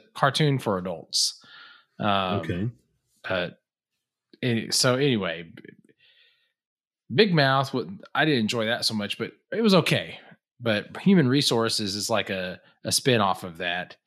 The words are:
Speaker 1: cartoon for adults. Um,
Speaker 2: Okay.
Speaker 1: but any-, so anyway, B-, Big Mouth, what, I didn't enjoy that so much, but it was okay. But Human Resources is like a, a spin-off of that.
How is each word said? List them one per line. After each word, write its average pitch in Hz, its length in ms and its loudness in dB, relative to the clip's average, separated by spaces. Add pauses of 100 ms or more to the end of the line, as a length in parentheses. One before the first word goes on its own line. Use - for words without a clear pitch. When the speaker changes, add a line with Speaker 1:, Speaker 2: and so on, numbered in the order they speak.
(140)
Speaker 1:
cartoon 139 460 2
for 101 180 -2
adults. - 680 -6 (560)
Um, 95 420 0
Speaker 2:
Okay. 95 280 -4 (580)
Speaker 1:
but 90 320 -4 (840)
any-, 117 300 -2
so 127 240 2
anyway, 98 480 0
B-, - 200 -20 (1500)
Big 185 200 6
Mouth, 135 400 2
what, 123 140 -4 (280)
I 147 100 4
didn't 147 160 2
enjoy 110 240 0
that 113 200 -2
so 117 80 -2
much, 101 240 -6
but - 160 -8 (180)
it 202 100 -2
was 202 140 6
okay. 127 440 0 (400)
But 110 380 -2
Human 180 300 4
Resources 113 680 0
is 101 140 -6
like 104 200 -2
a, 92 320 -8 (220)
a 113 80 -8
spin-off 107 520 2
of 85 140 -12
that. 87 500 -6